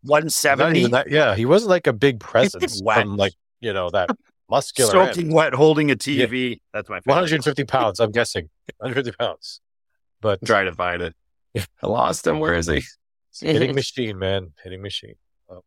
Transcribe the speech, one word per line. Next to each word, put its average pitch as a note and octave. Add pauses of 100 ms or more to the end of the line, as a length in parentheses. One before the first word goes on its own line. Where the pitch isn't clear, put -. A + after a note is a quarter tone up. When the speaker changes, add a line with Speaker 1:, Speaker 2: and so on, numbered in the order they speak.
Speaker 1:
one D3+
seventy? C#3+
Speaker 2:
Not D#3+
even A#2+
that, B2
yeah, C#3+
he A2+
wasn't, G3
like, F3+
a C3+
big A#2+
presence G#2+
Speaker 3:
Wet. G#2+
Speaker 2:
from, G2+
like, G2 (280)
you A2+
know, F2+
that F#2+ (400)
muscular C3
Speaker 1:
Soaking F3
Speaker 2:
end. D#3
Speaker 1:
wet, D#3
holding D3+
a B2+
T C3+
V. B2+
Speaker 2:
Yeah. A2+ (180)
Speaker 1:
That's G#2
my G2+
favorite. F2+
Speaker 2:
One D3
hundred D#3
fifty C#3+
pounds, A2+
I'm A2
guessing. G#2+ (320)
Hundred A#2+
fifty A#2+
pounds. - (600)
But G2+
Speaker 3:
Try G2+
to F2+
find F2
it. E2 (400)
Speaker 2:
Yeah. F#2+ (180)
Speaker 3:
I -
lost -
him. D#3
Where D#3
is -
he? C#3+ (580)
Speaker 2:
Hitting C3+
Speaker 3:
<laughs> -
Speaker 2:
machine, A#2
man. F#2+ (120)
Hitting F#2
machine. G2+ (340)
Oh. F2+